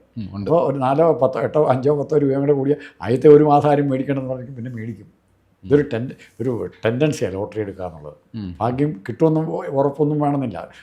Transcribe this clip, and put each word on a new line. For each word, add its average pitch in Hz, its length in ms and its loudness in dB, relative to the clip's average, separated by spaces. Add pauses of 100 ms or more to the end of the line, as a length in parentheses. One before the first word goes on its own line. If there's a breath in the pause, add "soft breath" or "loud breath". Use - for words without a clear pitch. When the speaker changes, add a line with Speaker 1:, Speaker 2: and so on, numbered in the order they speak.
(180)
Speaker 1:
ഉം, 101 140 -8
ഉണ്ട്. 98 180 -6
Speaker 2:
അപ്പോൾ 165 220 2
ഒരു 139 60 -4
നാലോ 143 340 2
പത്തോ 127 280 0
എട്ടോ 151 260 0
അഞ്ചോ 135 320 2
പത്തോ 147 200 0
രൂപയും 139 220 0
കൂടെ 143 120 2
കൂടിയ 139 240 0 (260 loud breath)
ആദ്യത്തെ 127 260 4
ഒരു 147 160 10
മാസം 143 260 4
ആരും 143 200 2
മേടിക്കണമെന്ന് 131 440 -4
പറഞ്ഞ് 127 220 -14
പിന്നെ 120 140 -10
മേടിക്കും. 110 360 -12 (580)
ഇതൊരു 143 180 4
ടെൻ-, 131 300 -6 (280 soft breath)
ഒരു 110 300 -4 (140)
ടെൻഡൻസിയാണ് 123 500 0
ലോട്ടറി 104 260 -6
എടുക്കുക 95 240 -8
എന്നുള്ളത്. 76 300 -14 (200)
Speaker 1:
ഉം. 95 260 -10
Speaker 2:
ഭാഗ്യം 131 480 -2
കിട്ടുമെന്നും 160 420 0
ഉറപ്പൊന്നും 151 680 -2
വേണമെന്നില്ല. 135 480 -4 (140 soft breath)